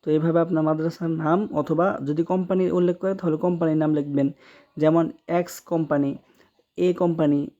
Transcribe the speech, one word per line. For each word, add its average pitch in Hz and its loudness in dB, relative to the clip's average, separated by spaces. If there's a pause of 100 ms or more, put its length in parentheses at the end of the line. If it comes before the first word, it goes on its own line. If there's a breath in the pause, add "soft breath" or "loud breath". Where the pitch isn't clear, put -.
তো 151 -2
এইভাবে 160 2
আপনার 165 0
মাদ্রাসার 160 -2
নাম, 160 0
অথবা 156 0
যদি 151 -2
কোম্পানি 185 0
উল্লেখ 175 0
করে 190 -4
তাহলে 165 -2
কোম্পানির 165 0
নাম 156 2
লিখবেন, 143 0 (480 soft breath)
যেমন 160 2 (160)
এক্স 175 -2
কোম্পানি, 147 -2 (600 soft breath)
এ 180 2
কোম্পানি 160 0 (120)